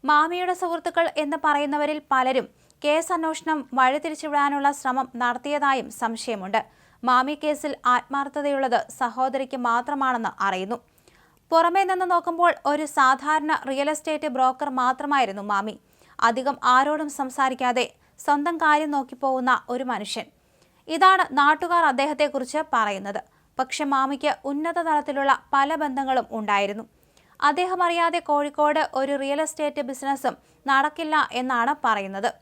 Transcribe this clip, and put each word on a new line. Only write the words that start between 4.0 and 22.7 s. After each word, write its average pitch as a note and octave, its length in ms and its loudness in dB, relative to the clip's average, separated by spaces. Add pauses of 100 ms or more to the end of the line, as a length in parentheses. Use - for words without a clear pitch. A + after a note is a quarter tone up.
ശ്രമം C4 280 -2 (140)
നടത്തിയതായും C4+ 680 0 (140)
സംശയമുണ്ട്. A3 600 -4 (480)
മാമി B3+ 340 2
കേസിൽ D4+ 300 -2 (200)
ആത്മാർത്ഥതയുള്ളത് C#4 840 0 (200)
സഹോദരിക്ക് C4 600 -2 (100)
മാത്രമാണെന്ന് B3 640 -2 (160)
അറിയുന്നു. F#3+ 300 -4 (720)
പുറമേ E4+ 400 4
നിന്ന് F#4 220 -2
നോക്കുമ്പോൾ F4 380 2 (220)
ഒരു D4 140 -2 (100)
സാധാരണ C#4+ 560 2 (160)
റിയൽ C#4 260 -2
എസ്റ്റേറ്റ് D4+ 400 -4
ബ്രോക്കർ C4 360 0 (120)
മാത്രമായിരുന്നു B3+ 680 0
മാമി. G3+ 240 -2 (520)
അധികം C4 280 -2 (180)
ആരോടും D4 440 2
സംസാരിക്കാതെ B3+ 680 0 (360)
സ്വന്തം D4 400 0
കാര്യം D4+ 320 4
നോക്കിപ്പോവുന്ന C4 560 -2 (220)
ഒരു B3+ 180 -4
മനുഷ്യൻ. G#3 340 -6 (680)
ഇതാണ് F#4 280 6 (140)
നാട്ടുകാർ D#4 540 4
അദ്ദേഹത്തെക്കുറിച്ച് C#4 680 0 (120)